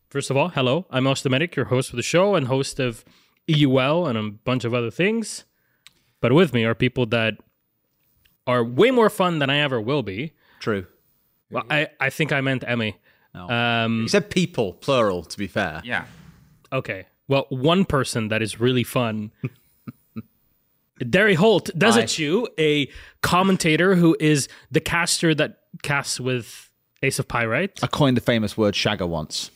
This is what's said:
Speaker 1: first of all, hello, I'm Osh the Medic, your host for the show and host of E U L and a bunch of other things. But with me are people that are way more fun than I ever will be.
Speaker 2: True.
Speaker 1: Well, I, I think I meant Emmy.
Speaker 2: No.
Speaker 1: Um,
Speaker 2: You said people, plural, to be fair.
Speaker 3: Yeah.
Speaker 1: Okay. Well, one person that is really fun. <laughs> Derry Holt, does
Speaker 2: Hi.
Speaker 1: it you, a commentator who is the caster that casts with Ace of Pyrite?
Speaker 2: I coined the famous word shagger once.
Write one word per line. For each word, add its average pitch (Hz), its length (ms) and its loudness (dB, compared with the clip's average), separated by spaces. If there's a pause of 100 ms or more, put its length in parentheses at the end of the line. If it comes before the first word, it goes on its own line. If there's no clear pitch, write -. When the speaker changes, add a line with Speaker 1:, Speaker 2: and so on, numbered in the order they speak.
(100)
Speaker 1:
first 139 180 -6
of 135 80 -2
all, 156 120 2
hello, 139 420 0
I'm 127 160 0
Osh 135 160 0
the 139 80 -2
Medic, 143 240 0
your 123 120 -2
host 131 240 -2
for 123 60 -12
the 117 60 -2
show 190 320 2
and 139 140 0
host 135 320 -2
of 123 240 -6 (460)
E 160 60 2
U 131 240 4
L 156 260 0
and 120 100 -2
a 107 140 -4
bunch 123 340 -4
of 113 80 -4
other 120 200 -2
things. 214 520 -4 (760)
But 117 120 2
with 156 220 4
me 117 100 2
are 113 120 0
people 127 300 0
that 110 280 0 (1120)
are 123 160 2
way 131 300 2
more 233 180 4
fun 175 300 0
than 135 100 2
I 139 60 0
ever 135 240 0
will 127 240 -2
be. 101 300 -8 (260)
Speaker 2:
True. 98 260 -4 (640)
Speaker 1:
Well, 120 180 -6
I, 147 200 0 (100)
I 135 120 0
think 147 200 -2
I 143 100 2
meant 131 240 -2
Emmy. 113 340 -2 (360)
Speaker 2:
No. 90 140 -14
Speaker 1:
Um, 117 540 0
Speaker 2:
You 113 60 -6
said - 220 0
people, 131 440 -2
plural, 104 500 0
to - 120 -18
be 101 120 -6
fair. 82 360 -4
Speaker 3:
Yeah. 113 200 -6 (680)
Speaker 1:
Okay. 113 340 -6 (200)
Well, 135 220 0
one 156 360 2
person 120 440 -2
that 110 140 -2
is 107 180 -8
really 123 240 2
fun. 110 480 -4 (100)
<laughs> - 800 -16 (840)
Derry 196 260 4
Holt, 196 420 4
does 208 200 4
Speaker 2:
Hi. 117 60 4
Speaker 1:
it - 160 -4
you, 165 280 -2 (120)
a 147 300 2 (340)
commentator 180 720 4
who 170 240 6
is 151 280 2 (220)
the 156 100 0
caster 170 540 0
that 143 240 -2 (240)
casts 139 380 -4
with 123 500 -6 (320)
Ace 135 160 -2
of 135 80 -4
Pyrite? 120 560 -4
Speaker 2:
I - 60 2
coined 131 280 2
the 117 40 0
famous 110 360 0
word 104 180 2
shagger 92 340 -2
once. 78 480 -6